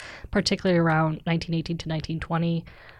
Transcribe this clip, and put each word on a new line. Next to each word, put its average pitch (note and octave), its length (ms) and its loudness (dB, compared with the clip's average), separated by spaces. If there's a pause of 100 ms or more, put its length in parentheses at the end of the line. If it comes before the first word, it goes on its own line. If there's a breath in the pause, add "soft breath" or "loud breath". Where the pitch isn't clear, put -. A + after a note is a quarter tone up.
(300 loud breath)
particularly F#3+ 480 2
around D#3+ 480 2
nineteen E3 300 0
eighteen E3 240 -2
to - 100 -8
nineteen D#3+ 300 -4
twenty, E3 440 0 (360 soft breath)